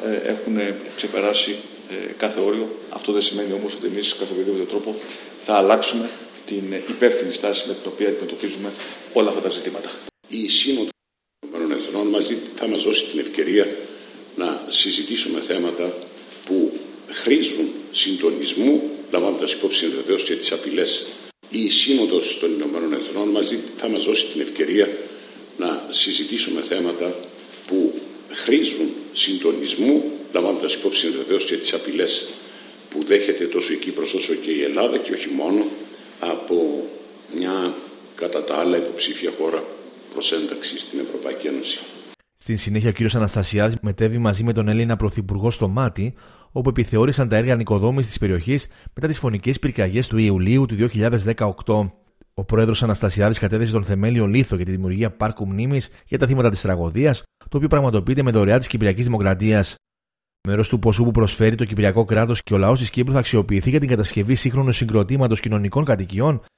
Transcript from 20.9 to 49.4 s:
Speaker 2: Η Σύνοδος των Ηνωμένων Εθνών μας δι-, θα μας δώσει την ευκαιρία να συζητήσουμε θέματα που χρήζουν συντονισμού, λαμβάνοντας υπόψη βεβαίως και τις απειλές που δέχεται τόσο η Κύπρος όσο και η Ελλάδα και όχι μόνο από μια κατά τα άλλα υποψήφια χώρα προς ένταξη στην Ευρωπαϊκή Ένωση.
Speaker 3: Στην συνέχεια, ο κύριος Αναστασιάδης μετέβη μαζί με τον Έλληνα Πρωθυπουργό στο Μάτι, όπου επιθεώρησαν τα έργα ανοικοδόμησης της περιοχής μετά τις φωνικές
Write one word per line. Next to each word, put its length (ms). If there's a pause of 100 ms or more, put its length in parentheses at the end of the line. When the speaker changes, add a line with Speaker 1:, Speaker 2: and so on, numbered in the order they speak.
Speaker 2:
Η 200
Σύνοδος 560 (140)
των 180
Ηνωμένων 420
Εθνών 360
μας 140
δι-, 140 (180)
θα 80
μας 180
δώσει 240
την 100
ευκαιρία 460 (720)
να 120 (200)
συζητήσουμε 720
θέματα 460 (600)
που 260 (500)
χρήζουν 440 (240)
συντονισμού, 920 (300)
λαμβάνοντας 420
υπόψη 340
βεβαίως 360
και 100
τις 180
απειλές 560 (600)
που 160
δέχεται 400
τόσο 280
η 40
Κύπρος 360
όσο 200
και 180
η 120
Ελλάδα 340
και 140
όχι 180
μόνο 360 (540)
από 640 (520)
μια 360 (420)
κατά 280
τα 120
άλλα 220
υποψήφια 600
χώρα 260 (500)
προς 180
ένταξη 480
στην 200
Ευρωπαϊκή 480
Ένωση. 320 (580)
Speaker 3:
Στην 200
συνέχεια, 320
ο 20
κύριος 240
Αναστασιάδης 640
μετέβη 360
μαζί 260
με 100
τον 140
Έλληνα 280
Πρωθυπουργό 560
στο 160
Μάτι, 460 (380)
όπου 180
επιθεώρησαν 600
τα 60
έργα 180
ανοικοδόμησης 540
της 100
περιοχής 500 (260)
μετά 140
τις 100
φωνικές 420